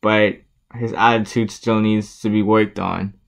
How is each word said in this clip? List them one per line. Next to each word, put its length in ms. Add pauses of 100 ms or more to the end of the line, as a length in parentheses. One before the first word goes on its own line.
but 360 (380)
his 180
attitude 580
still 300
needs 400
to 100
be 120
worked 360
on. 360 (120)